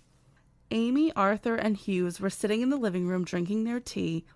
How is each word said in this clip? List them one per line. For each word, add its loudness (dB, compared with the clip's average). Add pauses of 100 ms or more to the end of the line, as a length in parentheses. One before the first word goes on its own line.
(720)
Amy, 2
Arthur, 2
and 2
Hughes -2
were 0
sitting 0
in 2
the 2
living 0
room 0
drinking -2
their -2
tea -6 (100)